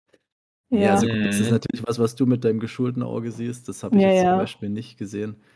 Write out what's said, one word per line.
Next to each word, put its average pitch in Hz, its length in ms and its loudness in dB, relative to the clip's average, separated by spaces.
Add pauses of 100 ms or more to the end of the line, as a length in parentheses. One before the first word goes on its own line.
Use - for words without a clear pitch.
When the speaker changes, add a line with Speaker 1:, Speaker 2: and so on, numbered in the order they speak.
(760)
Speaker 1:
Ja, 202 140 4
Speaker 2:
Ja. - 20 4
Speaker 1:
also 196 160 4
gut, 110 180 0
das 101 140 0
ist 110 100 2
Speaker 3:
Mhm. - 20 2
Speaker 1:
natürlich 110 360 -2
was, 117 120 -2
was 113 160 0
du 135 100 0
mit 123 180 2
deinem 113 160 2
geschulten 123 440 -4
Auge 117 280 -6
siehst, 120 380 -10
das - 140 -14
hab 110 120 0
ich 196 80 6
Speaker 2:
Ja, - 20 4
Speaker 1:
jetzt 190 140 4
zum 180 100 4
Speaker 2:
ja. 180 40 4
Speaker 1:
Beispiel 185 360 -4
nicht 110 280 -8
gesehen. 104 380 -8 (200)